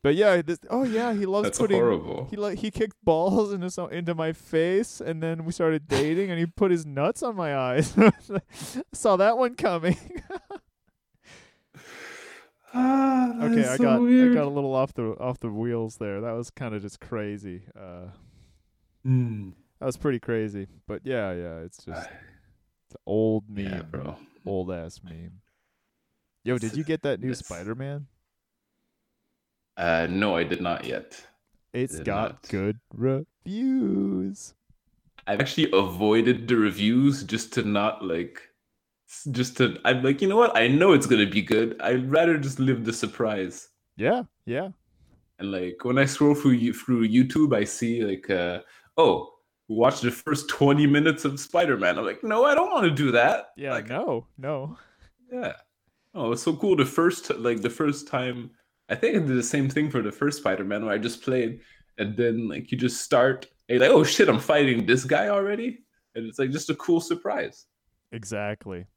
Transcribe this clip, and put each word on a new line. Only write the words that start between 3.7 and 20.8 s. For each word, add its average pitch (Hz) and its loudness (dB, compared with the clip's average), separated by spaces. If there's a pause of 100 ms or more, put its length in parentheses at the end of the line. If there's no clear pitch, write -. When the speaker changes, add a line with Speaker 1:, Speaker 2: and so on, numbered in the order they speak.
Speaker 1:
into 170 -4
my 160 -2
face, 175 0
and 160 -6
then 165 -6
we 170 -6
started 160 0
dating, 160 0
and 170 -4
he 170 0
put 190 0
his 165 0
nuts 147 -2
on 233 -6
my 156 -4
eyes. 131 0
<laughs> - 2
I 214 10 (840)
saw 202 2
that 214 4
one 247 0
coming. 175 0
<laughs> - -20 (2750)
Speaker 2:
Ah, 262 2
that 233 0
Speaker 1:
Okay, 233 4
Speaker 2:
is - 2
Speaker 1:
I 262 0
Speaker 2:
so 247 4
Speaker 1:
got, 233 4
Speaker 2:
weird. 247 6
Speaker 1:
I 247 6
got 151 4
a - -4
little 139 -2
off 131 0
the, 123 -6 (160)
off 123 -4
the 120 -6
wheels 113 -4
there. 101 -6
That 117 -6
was 117 -8
kinda 110 -8
just 98 -12
crazy. 101 -10 (140)
Uh, 90 -16 (920)
Speaker 2:
Hmm. 117 -4 (300)
Speaker 1:
that 135 -6
was 127 -4
pretty 135 -2
crazy. 104 -6 (180)